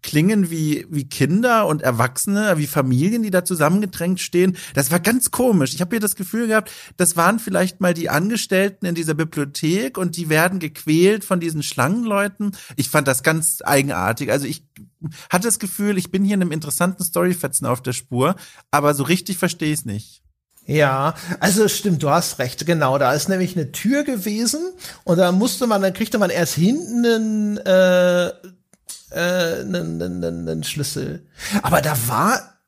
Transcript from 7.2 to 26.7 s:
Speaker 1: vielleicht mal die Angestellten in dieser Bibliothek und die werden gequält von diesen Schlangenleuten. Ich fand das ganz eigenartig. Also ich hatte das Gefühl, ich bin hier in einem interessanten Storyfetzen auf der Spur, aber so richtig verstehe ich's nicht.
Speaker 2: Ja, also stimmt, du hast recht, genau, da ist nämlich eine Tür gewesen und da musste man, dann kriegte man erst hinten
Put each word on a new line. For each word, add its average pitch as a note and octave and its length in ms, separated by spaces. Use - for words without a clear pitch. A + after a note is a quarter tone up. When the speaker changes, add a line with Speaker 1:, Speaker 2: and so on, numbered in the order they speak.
Speaker 1:
vielleicht F#3 420
mal F3+ 140
die E3 160
Angestellten G3 760
in E3+ 100
dieser D#3+ 180
Bibliothek D#3+ 840
und F3 180
die F3 120
werden E3+ 300
gequält E3+ 680
von F#3 140
diesen D#3+ 240
Schlangenleuten. G3+ 960
Ich - 140
fand D3 180
das C3 160
ganz D#3+ 420
eigenartig. A#2 680
Also C#3 140
ich - 180
hatte F#3 180
das G#3+ 100
Gefühl, G3+ 380
ich E3+ 140
bin G3 140
hier G3+ 100
in F#3+ 80
einem F3 100
interessanten D#3+ 500
Storyfetzen F3 640
auf B2 160
der B2+ 120
Spur, C3 420
aber D3 220
so C#3 100
richtig F3+ 360
verstehe E3+ 340
ich's D3+ 140
nicht. G#2+ 360
Speaker 2:
Ja, C#3 480
also G3+ 280
stimmt, F3 340
du D3 80
hast E3+ 280
recht, B2+ 280
genau, D3 320
da C3+ 160
ist D3+ 160
nämlich F#3 260
eine D3+ 160
Tür C#4 320
gewesen A#3 560
und F3 120
da F3+ 160
musste A3 340
man, G#3+ 140
dann F#3+ 140
kriegte A3 240
man G#3 100
erst E3 260
hinten A#3 520